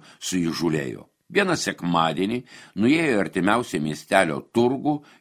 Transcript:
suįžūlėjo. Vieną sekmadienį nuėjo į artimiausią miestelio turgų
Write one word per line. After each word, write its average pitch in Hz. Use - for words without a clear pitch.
suįžūlėjo. 80
Vieną 190
sekmadienį 87
nuėjo 135
į 104
artimiausią 98
miestelio 78
turgų 131